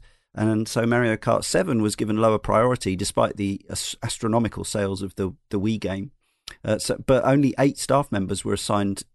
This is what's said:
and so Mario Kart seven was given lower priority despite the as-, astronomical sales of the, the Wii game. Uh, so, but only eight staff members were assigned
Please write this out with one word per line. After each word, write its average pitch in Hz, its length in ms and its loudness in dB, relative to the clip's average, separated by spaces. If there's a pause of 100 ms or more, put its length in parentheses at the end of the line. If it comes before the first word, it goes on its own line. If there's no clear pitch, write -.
(340)
and 110 340 0
so 117 180 0
Mario 117 320 2
Kart - 260 0
seven 151 380 0
was 107 140 0
given 107 220 -2
lower 110 220 4
priority 107 560 2
despite 101 420 0
the 98 320 -2
as-, - 320 -8
astronomical 110 640 -2
sales 98 380 -4
of 98 140 -8
the, 95 180 -4 (160)
the 104 100 -2
Wii 107 200 0
game. 98 320 -6 (520)
Uh, 110 140 0
so, - 180 -4 (100)
but 131 200 4
only 135 340 4
eight 143 180 2
staff 139 340 0
members 98 340 -2
were 104 80 -2
assigned 101 500 -2 (120)